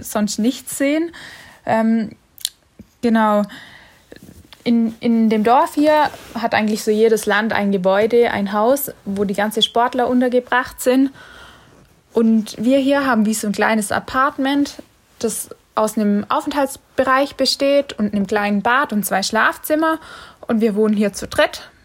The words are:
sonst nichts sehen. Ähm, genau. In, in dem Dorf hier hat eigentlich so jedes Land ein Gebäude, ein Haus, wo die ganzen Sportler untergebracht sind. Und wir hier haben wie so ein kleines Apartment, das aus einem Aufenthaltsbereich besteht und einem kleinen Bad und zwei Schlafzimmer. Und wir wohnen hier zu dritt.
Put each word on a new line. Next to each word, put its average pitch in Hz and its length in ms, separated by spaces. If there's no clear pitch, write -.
sonst - 360
nichts - 400
sehen. 311 340
Ähm, 226 460
genau. 220 420
In, 233 340
in 226 300
dem 214 160
Dorf 269 300
hier 302 340
hat 226 180
eigentlich 214 300
so 220 80
jedes 214 340
Land 208 280
ein 202 180
Gebäude, 202 600
ein 202 200
Haus, 233 400
wo 202 180
die 196 100
ganzen 208 300
Sportler 240 440
untergebracht 247 720
sind. 269 300
Und 226 460
wir 254 220
hier 277 260
haben 226 200
wie 214 80
so 214 140
ein 202 60
kleines 214 380
Apartment, 277 840
das - 300
aus 214 220
einem 208 300
Aufenthaltsbereich 277 1080
besteht 277 580
und 208 200
einem 202 140
kleinen 208 340
Bad 254 300
und 208 140
zwei 190 180
Schlafzimmer. 311 760
Und 226 160
wir 220 140
wohnen 214 200
hier 202 180
zu - 140
dritt. - 420